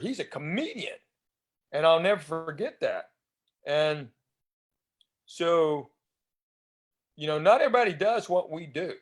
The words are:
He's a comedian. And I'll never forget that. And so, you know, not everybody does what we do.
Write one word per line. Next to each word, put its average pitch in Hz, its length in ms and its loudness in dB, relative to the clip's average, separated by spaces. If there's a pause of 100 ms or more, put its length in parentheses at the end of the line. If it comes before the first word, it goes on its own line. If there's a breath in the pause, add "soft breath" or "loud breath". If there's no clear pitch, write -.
He's 220 180 -6
a 170 60 -6
comedian. 185 680 -8 (760)
And 151 140 -2
I'll 165 160 6
never 190 200 0
forget 160 600 -8
that. 95 240 -2 (600)
And 151 440 -2 (1160)
so, 160 680 0 (1200)
you 151 120 -10
know, 151 120 0
not 202 220 6
everybody 240 320 4
does 202 340 -2
what 180 240 0
we 165 140 -12
do. 151 360 -8